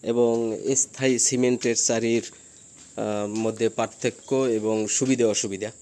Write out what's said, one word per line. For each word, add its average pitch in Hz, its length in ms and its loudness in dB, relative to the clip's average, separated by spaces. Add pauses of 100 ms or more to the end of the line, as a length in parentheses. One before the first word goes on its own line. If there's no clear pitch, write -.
এবং 117 560 2 (180)
স্থায়ী 131 420 0
সিমেন্টের 123 560 2
সারির, 113 520 0
আহ, - 1000 -8
মধ্যে 110 420 -2
পার্থক্য - 640 -4
এবং 110 540 0
সুবিধা 127 380 2
অসুবিধা 104 440 -2 (120)